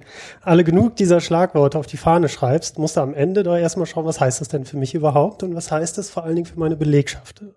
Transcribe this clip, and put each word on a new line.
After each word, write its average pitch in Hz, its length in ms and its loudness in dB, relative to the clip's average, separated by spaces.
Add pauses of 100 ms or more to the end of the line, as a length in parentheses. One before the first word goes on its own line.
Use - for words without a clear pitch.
(420)
alle 180 220 4
genug 196 320 4
dieser 175 260 4
Schlagworte, 165 560 2
auf 143 80 -4
die - 120 -14
Fahne 165 300 2
schreibst, 139 520 -2
musst 160 180 -2
du 160 40 2
am 139 120 -4
Ende 180 300 0
doch 175 120 0
erstmal 170 300 -2
schauen, 160 200 -6
was 160 140 -4
heißt 131 220 0
das 147 60 -10
denn 135 180 -6
für 147 120 -10
mich 135 180 -4
überhaupt 151 480 0
und 185 100 -6
was 165 180 -8
heißt 165 280 -4
das 190 100 -10
vor 170 140 -8
allen 165 140 -2
Dingen 170 100 -4
für - 120 -14
meine 160 160 -2
Belegschaft? 147 720 -2 (100)